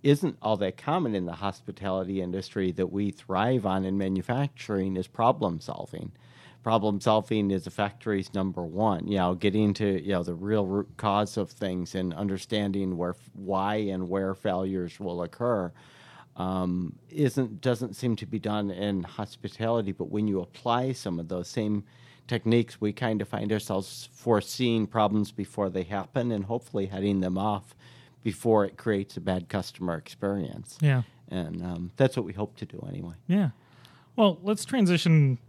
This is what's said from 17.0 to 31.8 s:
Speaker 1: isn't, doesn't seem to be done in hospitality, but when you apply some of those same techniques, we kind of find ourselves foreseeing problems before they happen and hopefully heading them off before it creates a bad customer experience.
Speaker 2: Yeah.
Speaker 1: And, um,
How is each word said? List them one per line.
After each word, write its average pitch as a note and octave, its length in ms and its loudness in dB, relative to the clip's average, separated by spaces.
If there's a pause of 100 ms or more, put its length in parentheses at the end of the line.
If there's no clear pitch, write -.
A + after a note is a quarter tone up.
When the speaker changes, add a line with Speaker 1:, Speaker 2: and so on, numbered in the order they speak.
Speaker 1:
isn't, C3 500 0
doesn't A#2 340 0
seem A#2 220 0
to - 100 -10
be A2 120 -4
done G#2 320 -2
in F#2+ 320 -2
hospitality, G#2 920 -4
but E2+ 180 -6
when G#2+ 160 0
you F#2+ 140 2
apply B2 520 -2
some F2 280 -4
of E2 80 -8
those F2+ 200 -4
same G#2 360 -2 (420)
techniques, A#2 540 2
we G#2 120 0
kind A2 280 -2
of G2 80 -4
find G#2+ 240 -2
ourselves G2+ 600 -4
foreseeing A2+ 720 2
problems G#2 460 2
before G2+ 360 -4
they F#2 140 -2
happen G2+ 480 -2
and G#2 140 -2
hopefully G#2+ 420 -4
heading F#2+ 340 0
them F#2 160 0
off G2+ 380 -2 (480)
before G#2+ 440 4
it - 100 -10
creates G2 400 -2
a F2+ 40 -8
bad F2+ 280 -2
customer F2+ 480 -4
experience. - 840 -6
Speaker 2:
Yeah. C3+ 220 4 (280)
Speaker 1:
And, E2+ 320 -6
um, F2 340 -6